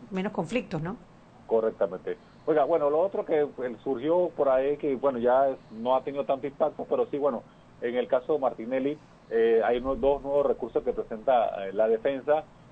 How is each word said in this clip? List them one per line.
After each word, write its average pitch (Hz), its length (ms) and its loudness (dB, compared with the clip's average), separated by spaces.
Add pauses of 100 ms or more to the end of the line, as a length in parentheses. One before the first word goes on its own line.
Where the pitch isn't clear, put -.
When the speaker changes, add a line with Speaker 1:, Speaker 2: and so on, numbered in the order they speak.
(100)
Speaker 1:
menos 185 220 -4
conflictos, 185 480 -4
¿no? 175 160 -8 (500)
Speaker 2:
Correctamente. 95 680 0 (300)
Oiga, 151 180 4
bueno, 147 260 2
lo 151 80 2
otro 196 260 0
que, 156 180 2
eh, 123 420 -4
surgió 156 460 0
por 143 180 0
ahí, 135 300 2
que, 143 180 -2
bueno, 131 220 0
ya 127 320 4
es, 131 60 -4 (140)
no 113 240 -2
ha 131 80 2
tenido 139 220 -6
tanto 135 220 -2
impacto, 151 420 -4
pero - 200 0
sí, 220 100 -4
bueno, 202 260 -2 (360)
en 120 140 -4
el 123 140 -2
caso 135 240 0
de 151 60 2
Martinelli, 131 600 -2 (300)
eh, 113 360 4
hay 120 120 2
unos, 127 240 -4
dos 139 220 2
nuevos 139 240 2
recursos 127 360 -2
que 123 100 -2
presenta, 110 760 -2
eh, 95 40 -8
la 107 140 2
defensa. 139 580 0 (280)